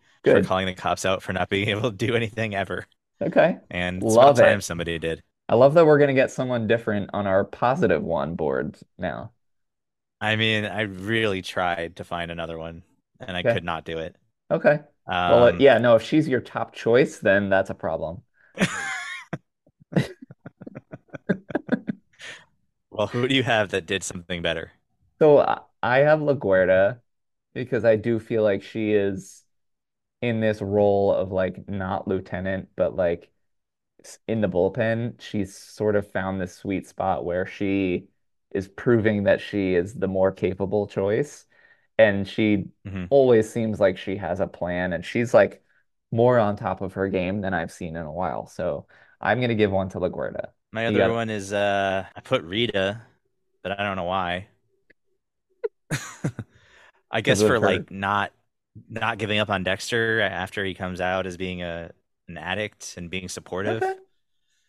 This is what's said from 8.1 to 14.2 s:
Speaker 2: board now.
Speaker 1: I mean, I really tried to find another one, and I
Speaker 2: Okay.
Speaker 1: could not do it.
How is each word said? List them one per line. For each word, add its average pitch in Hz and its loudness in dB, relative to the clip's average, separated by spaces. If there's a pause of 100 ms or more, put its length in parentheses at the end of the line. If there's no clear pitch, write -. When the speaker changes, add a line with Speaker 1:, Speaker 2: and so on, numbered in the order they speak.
Speaker 2:
board 71 -4 (200)
now. 67 -8 (880)
Speaker 1:
I 107 0
mean, 110 0
I 101 -4
really 101 -2
tried 85 -4
to 90 -12
find 85 -8
another 82 -8
one, 82 -12 (380)
and 90 -10
I 90 -6
Speaker 2:
Okay. 117 2
Speaker 1:
could 82 -10
not 82 -6
do 82 -8
it. 80 -10 (340)